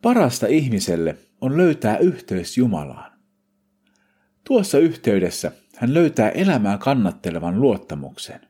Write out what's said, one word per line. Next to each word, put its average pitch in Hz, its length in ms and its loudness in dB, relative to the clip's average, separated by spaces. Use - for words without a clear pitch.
Parasta 202 460 2
ihmiselle 98 680 0
on 135 160 -2
löytää 147 400 2
yhteys 123 600 -2
Jumalaan. 87 640 -4
Tuossa 208 340 0
yhteydessä 98 720 0
hän 120 160 -2
löytää 151 360 2
elämää 117 480 0
kannattelevan 95 840 -2
luottamuksen. 78 880 -4